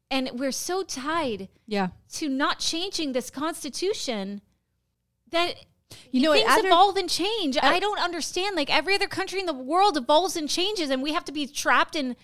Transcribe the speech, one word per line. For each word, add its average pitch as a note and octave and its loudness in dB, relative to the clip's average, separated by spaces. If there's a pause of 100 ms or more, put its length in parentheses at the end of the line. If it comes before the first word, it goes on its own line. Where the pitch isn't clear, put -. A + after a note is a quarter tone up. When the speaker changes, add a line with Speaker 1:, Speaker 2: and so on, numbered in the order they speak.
(100)
Speaker 1:
and C4 -2
we're B3+ -2
so F#4 -4
tied C4+ -4 (180)
Speaker 2:
Yeah. G3+ -2 (240)
Speaker 1:
to D#4 -4
not C#4+ 0
changing E4 -4
this A#3+ -4
constitution B3+ -4 (920)
that E4+ 0 (560)
Speaker 2:
You B3+ 4
know, D#4 4
Speaker 1:
things G#4 4
Speaker 2:
at E4+ 6
our F#4+ 0
Speaker 1:
evolve F#4 6
and F4+ -2
change. F4+ 0
Speaker 2:
at B3 0
Speaker 1:
I D#4 4
don't G4+ -2
understand. F4+ -4
Like, C#4+ 0
every D4+ 2
other G4 0
country F#4 -6
in F#4+ -4
the E4 -2
world D4 2
evolves D4+ 2
and D4+ -4
changes, F#4 -2
and C4 0
we D4+ -2
have E4 -2
to D4+ -12
be C#4+ -6
trapped - 2
in, C4 -4